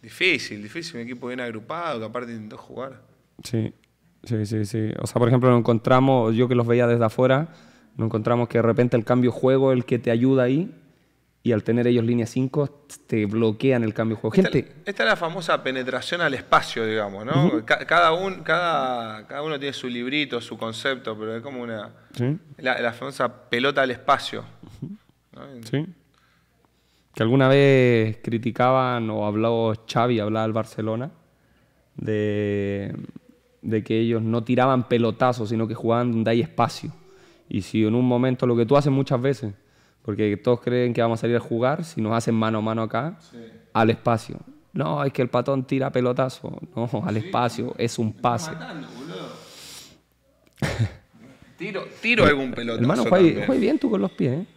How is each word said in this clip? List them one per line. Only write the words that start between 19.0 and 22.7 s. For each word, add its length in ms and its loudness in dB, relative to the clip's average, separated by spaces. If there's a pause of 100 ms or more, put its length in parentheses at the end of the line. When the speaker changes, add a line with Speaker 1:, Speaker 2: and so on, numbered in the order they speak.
Speaker 1:
cada 180 -10
uno 140 -6
tiene 140 -6
su 160 -10
librito, 540 -4
su 160 -12
concepto, 600 -6
pero 200 -8
es 40 -10
como 220 -12
una 280 -10 (220)
Speaker 2:
Sí. 240 -2 (200)
Speaker 1:
la, 240 -2